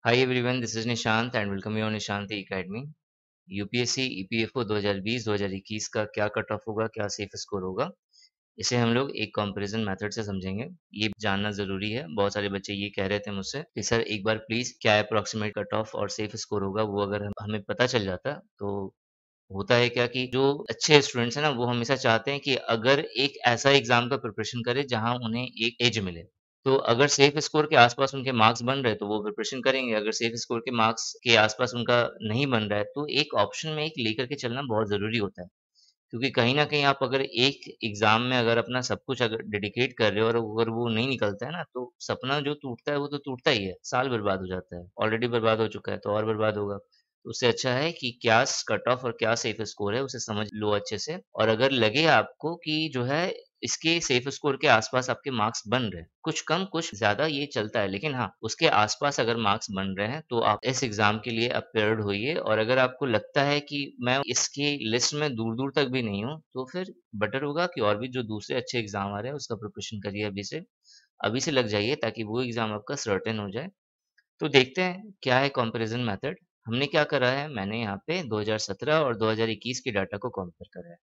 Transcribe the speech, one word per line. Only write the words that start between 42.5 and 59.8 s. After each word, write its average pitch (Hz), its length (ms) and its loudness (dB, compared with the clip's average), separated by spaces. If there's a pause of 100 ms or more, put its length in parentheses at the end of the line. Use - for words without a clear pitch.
टूटता 143 380 -6
है, 143 60 0
वो 143 80 -2
तो 143 120 -6
टूटता 135 320 -2
ही 107 140 2
है, 92 180 -4
साल 131 260 0
बर्बाद 101 320 0
हो 95 60 -8
जाता 92 320 -8
है। 87 100 -14 (140)
Already 113 260 2
बर्बाद 113 300 2
हो 110 100 2
चुका 107 240 -6
है, 98 60 -4
तो 104 120 -4
और 107 140 0
बर्बाद 110 320 0
होगा। 101 220 -4 (460)
तो 117 60 -10
उससे 123 160 0
अच्छा 120 260 2
है 147 200 0
कि 123 300 -8
क्या 117 220 6
कट 113 440 -2
ऑफ 127 160 0
और 117 80 -2
क्या 113 220 2
सेफ 110 280 -4
स्कोर 104 320 -4
है, 131 80 0
उसे 131 160 -6
समझ 107 360 -4
लो 104 160 0
अच्छे 104 280 0
से। 160 200 -6 (160)
और 110 140 4
अगर 113 220 6
लगे 127 360 4
आपको 147 500 2
कि 156 380 -4
जो 127 100 0
है, 156 300 0 (280)
इसके 160 380 0
सेफ 131 280 2
स्कोर 139 280 -2
के 151 100 0
आसपास 123 440 4
आपके 131 200 -4
मार्क्स 113 380 0
बन 123 140 2
रहे 87 200 -6
हैं, - 80 -18 (120)
कुछ 156 180 -4
कम, 175 240 0
कुछ 160 300 -6
ज्यादा, 104 320 2
ये 143 200 -2
चलता 110 340 -2
है, 101 80 2
लेकिन 117 260 -4
हाँ, 120 280 -4
उसके - 240 0
आसपास 139 540 2
अगर 117 160 2
मार्क्स 110 340 0
बन 95 280 -2